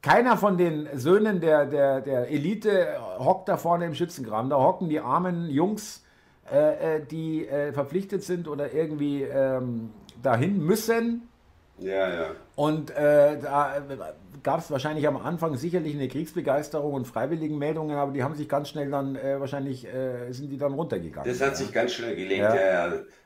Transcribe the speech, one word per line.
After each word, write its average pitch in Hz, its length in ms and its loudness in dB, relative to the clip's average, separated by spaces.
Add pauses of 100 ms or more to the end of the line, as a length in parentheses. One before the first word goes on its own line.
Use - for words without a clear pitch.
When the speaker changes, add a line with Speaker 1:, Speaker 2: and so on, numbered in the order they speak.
Speaker 1:
keiner 220 340 6
von 185 220 2
den 151 360 0
Söhnen 185 460 4
der, 151 260 6
der, 139 340 4
der 131 300 0
Elite 180 680 2 (240)
hockt 180 280 2
da 180 80 2
vorne 170 300 0
im 160 80 -6
Schützengraben. 127 560 -4
Da 147 60 2
hocken 175 320 4
die 151 100 0
armen 170 500 0
Jungs, 185 560 -2 (460)
äh, 151 460 2
äh, 151 100 -4
die, 160 400 -4
äh, 143 260 -2
verpflichtet 185 520 -4
sind 175 240 -4
oder 143 260 -6
irgendwie, 147 480 -2
ähm, 127 680 0 (300)
dahin 135 440 2
müssen. 233 640 0 (500)
Speaker 2:
Ja, 95 300 0
ja. 85 180 -4 (280)
Speaker 1:
Und, 151 380 -2
äh, 147 480 6
da 143 420 0 (640)
gab's 156 260 0
wahrscheinlich 151 380 0
am 135 80 0
Anfang 160 400 -2
sicherlich 156 380 -2
eine 139 120 -4
Kriegsbegeisterung 147 840 -2
und 127 140 -4
Freiwilligenmeldungen, 151 880 -4
aber 143 160 -2
die 135 100 -2
haben 151 140 -4
sich 147 120 -8
ganz 143 200 -2
schnell 143 220 -6
dann, 135 260 -2
äh, 139 240 -4
wahrscheinlich, 135 460 -6
äh, 123 440 -6
sind 135 200 -10
die 139 80 -8
dann 143 160 -2
runtergegangen, 95 540 -4
Speaker 2:
Das 123 120 -2
hat 139 80 2
Speaker 1:
ja. - 80 -2
Speaker 2:
sich - 160 -6
ganz 120 200 0
schnell 117 220 -6
gelegt, 95 280 0
Speaker 1:
Ja. 107 120 6
Speaker 2:
ja, 92 340 4
ja. 87 40 -4 (340)